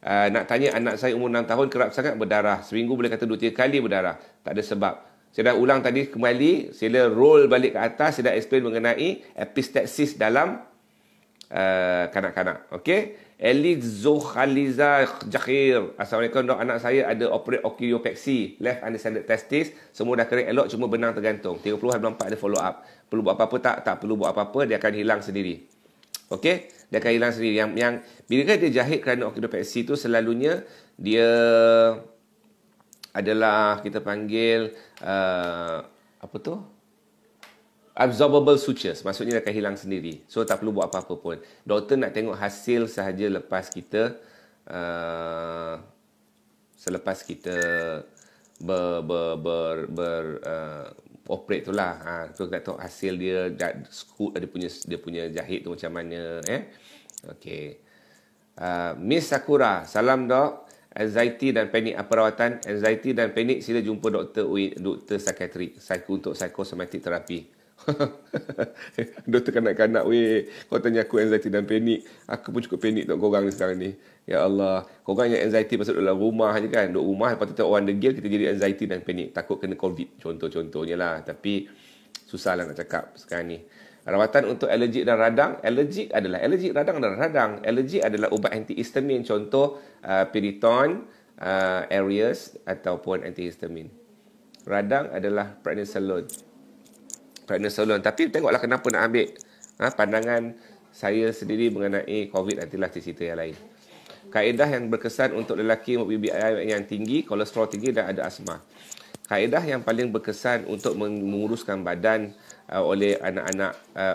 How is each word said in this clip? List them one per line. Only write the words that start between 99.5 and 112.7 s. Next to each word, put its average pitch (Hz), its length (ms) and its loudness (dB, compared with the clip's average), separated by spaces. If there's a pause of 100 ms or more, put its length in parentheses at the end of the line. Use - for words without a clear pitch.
Ha, 127 160 0
pandangan 113 600 0 (360)
saya 110 400 0
sendiri 113 400 0
mengenai 101 600 -2
covid, 95 280 -2
nantilah 90 320 -6
cerita 85 320 -10
yang 82 160 -6
lain. 82 160 -8 (800)
Kaedah 120 320 2
yang 123 240 -2
berkesan 120 440 0
untuk 110 200 -4
lelaki 110 400 0 (720)
yang 104 240 0
tinggi, 110 320 -2
kolesterol 107 480 -2
tinggi 110 240 -2
dan 98 160 0
ada 80 160 -4
asma. 82 320 -10 (720)
Kaedah 120 320 2
yang 135 240 -4
paling 117 240 0
berkesan 110 560 -2
untuk 104 320 -4
menguruskan 104 880 -4
badan, 101 480 0 (360)